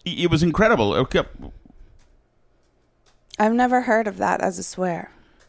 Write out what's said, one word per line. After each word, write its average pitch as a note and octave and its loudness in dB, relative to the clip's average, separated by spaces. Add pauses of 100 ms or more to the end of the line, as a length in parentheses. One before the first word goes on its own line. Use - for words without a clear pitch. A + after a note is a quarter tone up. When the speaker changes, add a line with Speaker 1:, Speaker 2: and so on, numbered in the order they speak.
Speaker 1:
it, F3 -6
it F3 4
was D#3+ 2
incredible. E3+ 4
Okay. C3+ 2 (2250)
Speaker 2:
I've G#3+ 2
never B3 2
heard A3+ 0
of F#3 -10
that F#3+ -2
as F#3 -4
a F#3 -10
swear. F3+ -6 (360)